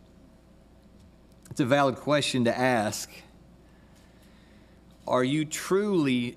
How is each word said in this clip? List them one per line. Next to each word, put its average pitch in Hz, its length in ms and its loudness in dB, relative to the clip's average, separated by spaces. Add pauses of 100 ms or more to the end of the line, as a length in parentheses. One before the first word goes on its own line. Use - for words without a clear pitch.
(1500)
It's - 80 -16
a 151 60 4
valid 135 320 4
question 139 480 0
to 113 120 2
ask. 120 540 -2 (2000)
Are 127 160 2
you 147 200 0
truly, 151 920 -2